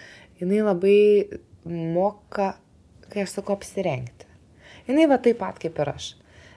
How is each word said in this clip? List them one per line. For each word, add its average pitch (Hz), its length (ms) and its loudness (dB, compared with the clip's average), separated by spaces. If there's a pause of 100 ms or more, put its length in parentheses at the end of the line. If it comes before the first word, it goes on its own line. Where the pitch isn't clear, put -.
(400)
jinai 196 240 0
labai 196 360 4 (680)
moka, 175 880 -4 (580)
kai 202 140 -4
aš - 100 -14
sakau, 196 220 -6
apsirengti. 143 720 -8 (600)
Jinai 302 220 4
va 262 100 4
taip 233 220 2
pat 185 180 -8
kaip 160 160 -8
ir 143 160 -2
aš. - 140 -14 (500)